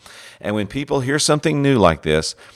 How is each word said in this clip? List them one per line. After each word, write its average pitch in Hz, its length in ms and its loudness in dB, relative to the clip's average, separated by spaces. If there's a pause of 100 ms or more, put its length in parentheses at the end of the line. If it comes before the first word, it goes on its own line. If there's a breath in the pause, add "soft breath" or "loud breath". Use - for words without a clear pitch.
(420 loud breath)
And 104 140 -6
when 104 100 -4
people 139 360 -6
hear 139 180 -2
something 151 420 0
new 139 160 2
like 85 240 4
this, 78 320 -2 (220 loud breath)